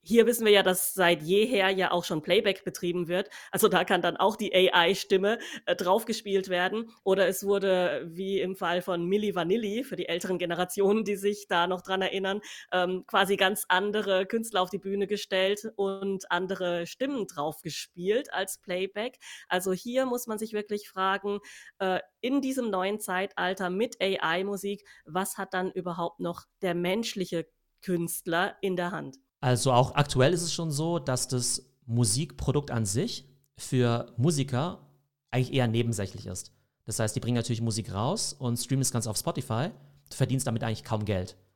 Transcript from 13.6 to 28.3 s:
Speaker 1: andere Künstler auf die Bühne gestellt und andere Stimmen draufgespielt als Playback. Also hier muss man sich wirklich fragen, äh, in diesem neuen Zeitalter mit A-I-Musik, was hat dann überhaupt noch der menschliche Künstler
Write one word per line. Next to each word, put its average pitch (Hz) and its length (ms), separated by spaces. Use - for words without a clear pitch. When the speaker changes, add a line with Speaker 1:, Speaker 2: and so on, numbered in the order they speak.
Speaker 1:
andere 196 560
Künstler 226 380
auf 185 80
die 196 80
Bühne 196 300
gestellt 202 680
und 196 540
andere 175 560
Stimmen 262 400
draufgespielt 175 1080
als 190 260
Playback. 196 600
Also 185 240
hier 240 340
muss 247 200
man 214 120
sich 220 160
wirklich 208 340
fragen, 196 520
äh, 185 180
in 269 200
diesem 262 300
neuen 196 300
Zeitalter 185 680
mit 208 320
A-I-Musik, 196 840
was 185 320
hat 196 160
dann 185 200
überhaupt 170 480
noch 170 240
der 180 120
menschliche 180 720
Künstler 170 800